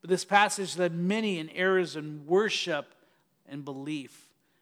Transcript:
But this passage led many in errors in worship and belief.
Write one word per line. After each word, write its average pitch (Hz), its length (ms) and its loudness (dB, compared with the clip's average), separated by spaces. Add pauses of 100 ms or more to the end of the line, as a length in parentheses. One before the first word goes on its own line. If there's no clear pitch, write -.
But 170 80 -12
this 180 160 0
passage 196 520 4
led 175 160 0
many 190 440 0
in 156 140 -8
errors 185 440 2
in 151 300 -10
worship 175 680 0 (540)
and 143 160 -12
belief. 139 640 -10 (340)